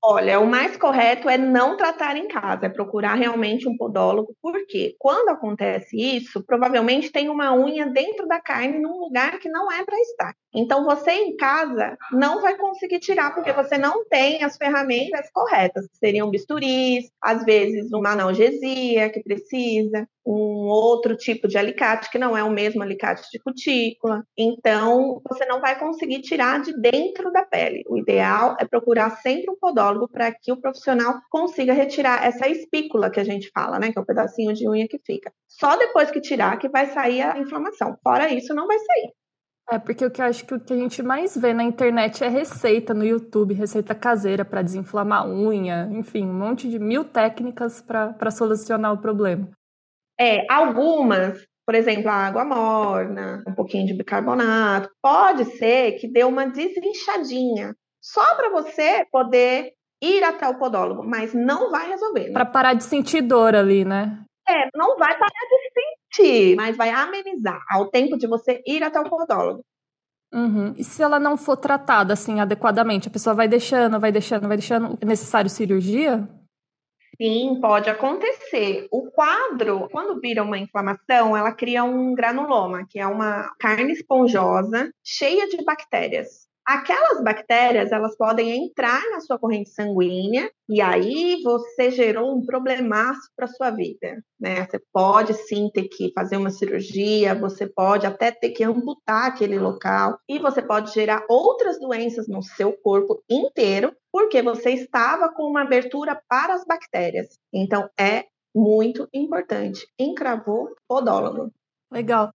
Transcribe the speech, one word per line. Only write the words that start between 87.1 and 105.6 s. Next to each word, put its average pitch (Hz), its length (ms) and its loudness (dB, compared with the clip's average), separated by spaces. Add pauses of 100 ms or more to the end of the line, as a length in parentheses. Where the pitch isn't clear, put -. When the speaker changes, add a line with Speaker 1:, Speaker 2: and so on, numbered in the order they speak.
Speaker 1:
bactérias, 233 720 2
elas 214 240 -2
podem 233 480 0
entrar 262 360 0 (120)
na 359 80 -8
sua 262 180 -4
corrente 214 320 -4
sanguínea 202 800 -2 (180)
e 208 120 2
aí 240 640 0
você 240 480 0
gerou 247 440 0
um 247 80 -2
problemaço 254 920 -2
pra 247 100 -6
sua 247 240 -4
vida, 220 500 -8 (180)
né? 185 280 -4
Você - 160 -10 (100)
pode 202 400 4
sim 208 400 -4
ter 185 120 -2
que 185 280 -6
fazer 185 240 -4
uma 196 140 -2
cirurgia, 196 840 0
você 202 320 -6
pode 196 360 2
até 214 280 0
ter - 180 -2
que - 140 -2
amputar 233 600 -2
aquele 202 340 -2
local 196 580 0 (100)
e 294 120 -4
você 277 200 0
pode 214 320 -2
gerar 214 360 0
outras 392 500 4
doenças 233 480 -6
no 196 160 -8
seu 196 300 -2
corpo 196 580 0
inteiro 240 640 0 (160)
porque 392 320 4
você 233 280 0
estava 262 640 0
com 311 120 -6
uma 294 180 0